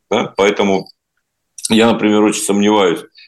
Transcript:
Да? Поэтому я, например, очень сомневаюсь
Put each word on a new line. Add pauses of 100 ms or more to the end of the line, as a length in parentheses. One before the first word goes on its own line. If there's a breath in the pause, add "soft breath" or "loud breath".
(100)
Да?
Поэтому (800)
я,
например,
очень
сомневаюсь (280 loud breath)